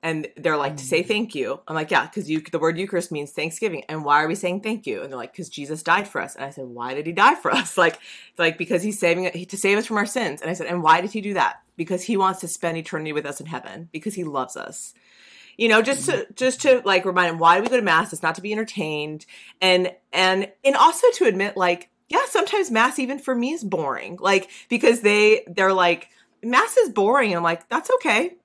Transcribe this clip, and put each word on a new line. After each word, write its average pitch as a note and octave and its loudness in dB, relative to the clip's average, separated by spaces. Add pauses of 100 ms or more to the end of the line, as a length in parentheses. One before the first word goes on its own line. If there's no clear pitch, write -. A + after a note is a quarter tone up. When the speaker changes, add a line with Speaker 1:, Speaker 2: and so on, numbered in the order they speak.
Speaker 1:
And D#3+ -4 (100)
they're D#3 0
like, D3 -2
"To C3+ -12
say D#3+ 2
Speaker 2:
Mm. - -6
Speaker 1:
thank G#3 -2
you." B2+ -4
I'm D#3+ -6
like, D#3 -4
"Yeah, D3 2
'cause E3 -8
you, D#3 -2 (100)
the E3 -2
word E3 0
Eucharist F3+ -4
means D3 -8
thanksgiving. E3 -6
And D#3 -8
why D3 6
are D#3+ 0
we E3 -2
saying F#3 -4
thank A3 -6
you?" G#2+ -6
And C#3 -10
they're C3+ -12
like, A#2+ -12
"'Cause E3+ -12
Jesus D3+ -10
died G3 0
for - -6
us." - -8
And - -12
I C#3 -10
said, C3+ -14
"Why A#2+ -10
did D3+ -6
he E3+ -8
die G#3+ 4
for - -4
us?" - -2
<laughs> - -
Like, E3+ 2 (400)
like, E3 0
"Because E3+ -2
he's G#3+ -4
saving, F3 0
he, F3 -10
to G3 -12
save G3+ 2
us G#3+ -2
from A3 -2
our G3+ 0
sins." G3+ -4
And D#3 -8
I - -2
said, E3 -8
"And F3 -4
why D#3+ 6
did G3+ -6
he G#3+ -6
do G3+ -6
that?" C#3+ -2 (160)
"Because F3 -4
he - -2
wants F#3+ 0
to F3 -10
spend E3 -4
eternity D#3+ -8
with D3 -4
us C#3+ -10
in C#3 -14
heaven, D#3+ -12
because G3+ -8
he F3+ -8
loves C3+ -6
us." - -14 (640)
You A3+ 2
know, A3 6
just C4 0
to, - 0
Speaker 2:
Mm. - -6
Speaker 1:
just B3+ 0
to, B3+ 6
like, F#3+ 2
remind F3+ 2
him, E3 -6
why E3+ 6
do G3+ 0
we A#3+ -2
go B3 0
to B3 4
Mass? E3+ 2
It's D#3 -10
not D#3+ 0
to F#3+ -14
be G#3 -6
entertained. D#3 -6 (360)
And, F#3 4 (220)
and, F#3 2 (140)
and C4+ 4
also E4+ 6 (100)
to F4+ 2
admit, G3 0
like, F3 0 (180)
yeah, A#4 0
sometimes G4+ -2
Mass A3+ 2
even C#4 -4
for C4 -2
me A#3+ -2
is E4 -8
boring. D#3+ -4
Like, F#3+ 2 (200)
because A#3 2
they, G#3 4
they're F#3+ 2
like, F3 2 (340)
"Mass B3+ 2
is A4+ 4
boring." G#3+ 2
I'm E3+ -2
like, E3+ 0
"That's D4+ -2
okay. D#4+ 0